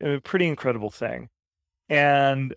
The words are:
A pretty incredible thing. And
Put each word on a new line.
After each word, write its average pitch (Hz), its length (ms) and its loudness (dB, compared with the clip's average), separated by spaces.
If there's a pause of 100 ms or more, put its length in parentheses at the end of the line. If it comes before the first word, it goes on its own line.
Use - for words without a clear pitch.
A 143 180 -2
pretty 180 280 -2
incredible 117 440 -4
thing. 117 380 -8 (600)
And 139 680 2